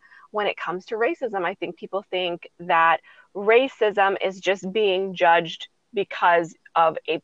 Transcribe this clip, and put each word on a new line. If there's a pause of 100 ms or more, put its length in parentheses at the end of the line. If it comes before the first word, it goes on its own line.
(320)
when
it
comes
to
racism.
I
think
people
think (100)
that (340)
racism
is
just
being
judged (260)
because (200)
of (100)
a,